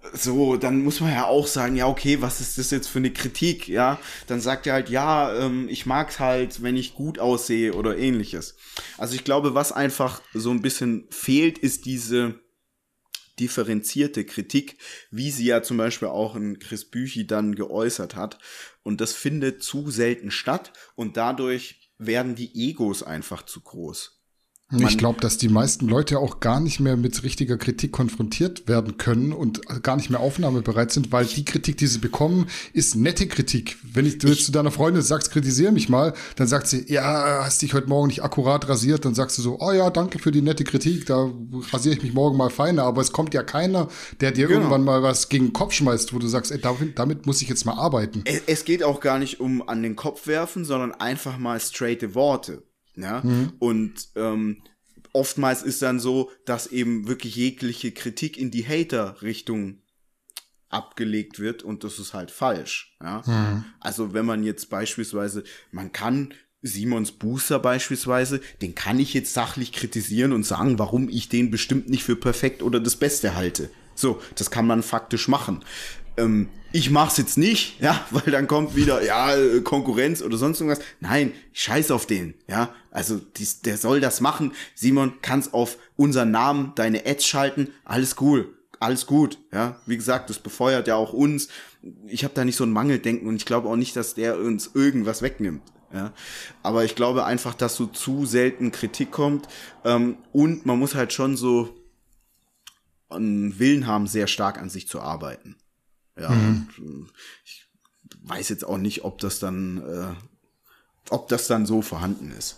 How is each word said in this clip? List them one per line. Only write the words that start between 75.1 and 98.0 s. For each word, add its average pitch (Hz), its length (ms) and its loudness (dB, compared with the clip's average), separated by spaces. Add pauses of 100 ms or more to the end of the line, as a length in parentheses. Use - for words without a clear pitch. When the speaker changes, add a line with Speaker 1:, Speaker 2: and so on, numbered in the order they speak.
Speaker 1:
machen. 123 380 -2 (520)
Ähm, 110 320 2 (240)
ich 139 160 2
mach's 151 280 4
jetzt 127 200 0
nicht, 208 440 2
ja, 151 260 2
<laughs> - 40 -10
weil 131 200 0
dann 139 160 2
kommt 147 280 2
wieder, 139 280 4
ja, 123 320 2
äh, 123 260 6
Konkurrenz 135 600 2
oder 113 160 -2
sonst 147 240 0
irgendwas. 147 220 0 (160)
Nein, 131 340 2 (180)
ich - 120 -8
scheiß 151 280 2
auf 120 140 2
den, 90 300 -2 (120)
ja. 117 260 -2 (180)
Also, - 280 -2 (180)
dies, - 240 -6
der 104 160 -2
soll 135 220 2
das 131 220 0
machen. 143 320 0 (220)
Simon, 131 460 4
kannst 131 320 0
auf 120 240 0 (180)
unseren 131 360 4
Namen 135 440 2
deine 110 300 0
Ads 143 200 0
schalten. 139 440 0 (160)
Alles 131 360 -2
cool, 135 320 4 (260)
alles 123 260 0
gut, 143 320 4 (160)
ja. 120 320 -2
Wie 117 120 -2
gesagt, 123 320 -2
das 107 100 -8
befeuert 123 480 0
ja 113 80 4
auch 110 180 0
uns. 143 340 2 (600)
Ich 113 160 -6
hab 139 100 -4
da 131 120 0
nicht 123 120 0
so 135 80 2
ein 113 60 2
Mangeldenken 117 560 0
und 110 100 -2
ich - 80 -6
glaube 117 240 0
auch 113 80 0
nicht, 120 180 -2
dass 117 180 -4
der 113 260 -2
uns 107 340 -2
irgendwas 135 480 2
wegnimmt, 101 420 -4 (300)
ja. 98 200 -6 (500)
Aber 113 200 2
ich 110 120 0
glaube 123 300 2
einfach, 120 280 -2
dass 120 220 -2
so 120 100 -2
zu 135 400 -4